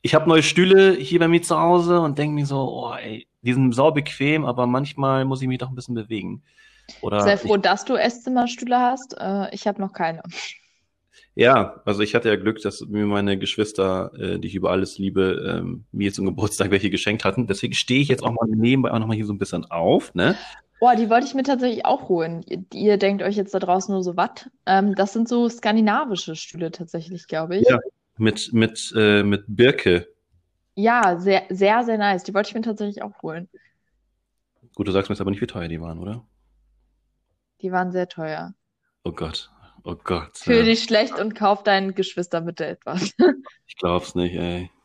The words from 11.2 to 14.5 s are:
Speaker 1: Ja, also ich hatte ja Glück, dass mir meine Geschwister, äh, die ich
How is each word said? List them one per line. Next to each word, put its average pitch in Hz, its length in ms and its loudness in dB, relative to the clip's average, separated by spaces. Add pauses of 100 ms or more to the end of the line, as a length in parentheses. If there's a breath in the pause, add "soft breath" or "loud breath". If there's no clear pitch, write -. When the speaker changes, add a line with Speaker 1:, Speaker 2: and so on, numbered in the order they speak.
Speaker 1:
Ja, 117 500 4
also 104 160 0
ich 104 140 0
hatte 117 140 2
ja 104 60 4
Glück, 107 260 -4
dass - 200 -6
mir 104 240 -4
meine 101 320 0
Geschwister, 95 840 -2
äh, 92 200 -4
die 95 80 -8
ich 98 80 -10